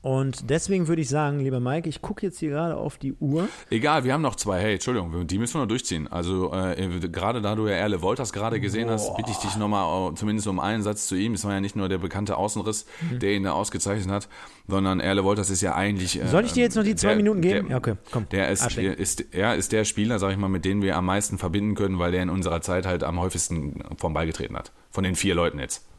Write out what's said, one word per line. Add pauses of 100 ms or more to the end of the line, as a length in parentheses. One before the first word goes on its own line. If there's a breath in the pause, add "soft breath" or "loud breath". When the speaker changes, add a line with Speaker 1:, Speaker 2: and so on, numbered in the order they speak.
Speaker 1:
Und
deswegen
würde
ich
sagen,
lieber
Mike,
ich
gucke
jetzt
hier
gerade
auf
die
Uhr. (200 loud breath)
Speaker 2:
Egal,
wir
haben
noch
zwei.
Hey,
Entschuldigung,
wir,
die
müssen
wir
noch
durchziehen.
Also,
äh,
gerade
da
du
ja
Erle
Wolters
gerade
gesehen
hast,
Speaker 1:
Boah.
Speaker 2:
bitte
ich
dich
nochmal,
äh,
zumindest
um
einen
Satz
zu
ihm.
Es
war
ja
nicht
nur
der
bekannte
Außenriss, (260 loud breath)
Speaker 1:
Mhm.
Speaker 2:
der
ihn
da
ausgezeichnet
hat, (400 loud breath)
sondern
Erle
Wolters
ist
ja
eigentlich,
äh,
Speaker 1:
Soll
ich
dir
jetzt
noch
die
zwei
Speaker 2:
der,
Speaker 1:
Minuten
geben?
Speaker 2:
der,
Speaker 1:
Ja,
okay, (140)
komm.
Speaker 2:
der
ist,
Speaker 1:
Arschlecken.
Speaker 2:
ist,
ja,
ist
der
Spieler,
sag
ich
mal,
mit
dem
wir
am
meisten
verbinden
können,
weil
der
in
unserer
Zeit
halt
am
häufigsten (140)
vom
Ball
getreten
hat. (200 soft breath)
Von
den
vier
Leuten
jetzt. (140)